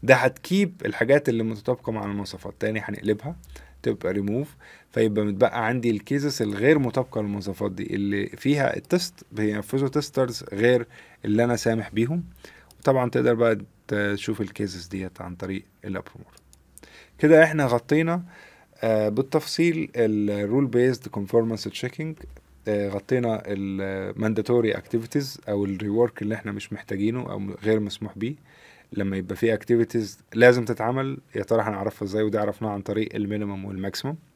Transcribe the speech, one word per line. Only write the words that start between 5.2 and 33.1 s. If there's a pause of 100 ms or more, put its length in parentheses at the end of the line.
متبقى
عندي
الكيسز
الغير
مطابقه
للمواصفات
دي
اللي
فيها
التست (180)
بينفذوا
تسترز
غير (380)
اللي
انا
سامح
بيهم. (560)
وطبعًا
تقدر
بقى (300)
تشوف
الكيسز
ديت
عن
طريق (220)
الابرومر. (880)
كده
احنا
غطينا، (580)
آه،
بالتفصيل
ال
rule
based (160)
conformance (100)
checking، (420)
آه،
غطينا
ال
mandatory
activities
او
الريورك
اللي
احنا
مش
محتاجينه
او
غير
مسموح
بيه. (580)
لما
يبقى
في
activities (120)
لازم
تتعمل، (160)
يا
ترى
هنعرفها
ازاي؟
ودي
عرفناها
عن
طريق